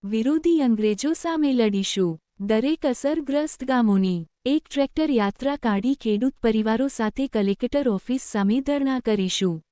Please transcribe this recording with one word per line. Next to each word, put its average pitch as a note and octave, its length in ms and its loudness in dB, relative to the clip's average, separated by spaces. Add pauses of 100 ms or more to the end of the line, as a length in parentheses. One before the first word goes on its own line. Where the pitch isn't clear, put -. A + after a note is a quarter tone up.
વિરોધી D4 580 2
અંગ્રેજો A3 520 2
સામે D#4 400 0
લડીશું. G3 680 0 (200)
દરેક A3+ 460 0
અસરગ્રસ્ત C#4+ 800 -2
ગામોની G3 640 0 (180)
એક D4 180 0 (100)
ટ્રેક્ટર D4 380 0
યાત્રા B3 440 0
કાઢી A#3 400 0
ખેડૂત A3+ 380 -2 (100)
પરિવારો A3 440 2
સાથે C4+ 400 -4
કલેક્ટર A#3+ 640 0
ઓફિસ A#3 320 -4
સામે G#3+ 400 0
ધરણા C4+ 380 -2
કરીશું F#3 600 -2 (100)